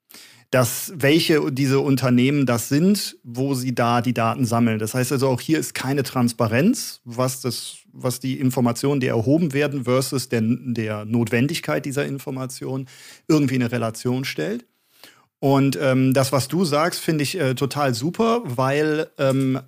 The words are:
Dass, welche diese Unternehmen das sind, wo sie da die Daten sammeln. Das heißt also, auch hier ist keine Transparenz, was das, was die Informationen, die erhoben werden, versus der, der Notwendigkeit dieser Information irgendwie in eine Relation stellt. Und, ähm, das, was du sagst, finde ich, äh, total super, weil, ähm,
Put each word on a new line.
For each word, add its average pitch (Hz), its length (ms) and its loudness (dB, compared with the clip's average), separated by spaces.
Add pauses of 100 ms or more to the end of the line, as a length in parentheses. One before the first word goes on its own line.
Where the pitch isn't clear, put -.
(500)
Dass, 127 440 0
welche 151 560 2
diese 135 300 2
Unternehmen 135 640 2
das 120 240 0
sind, 185 540 2
wo 131 320 -4
sie 127 200 -4
da 120 280 2
die 123 100 0
Daten 117 320 0
sammeln. 113 340 2
Das 107 140 -6
heißt 127 180 -2
also, 135 180 2
auch 123 120 0
hier 156 180 0
ist - 140 -6
keine 135 300 -2
Transparenz, 123 1000 0
was 127 360 -4
das, - 360 -8 (140)
was 127 300 -6
die 131 180 -4
Informationen, 131 640 0
die 127 60 0
erhoben 131 480 2
werden, 139 300 -2
versus 131 440 0
der, 117 140 0
der 110 640 -2
Notwendigkeit 123 800 0
dieser 143 180 -4
Information 135 840 -8 (420)
irgendwie 143 260 4
in 127 80 2
eine 120 100 -2
Relation 123 540 -2
stellt. 165 400 -6 (720)
Und, 135 420 4
ähm, 131 320 4
das, 131 200 2
was 135 160 0
du 180 180 0
sagst, 151 340 0
finde 156 240 0
ich, 175 160 -4
äh, 131 140 0
total 135 400 0
super, 226 500 0
weil, 147 720 0
ähm, 135 520 2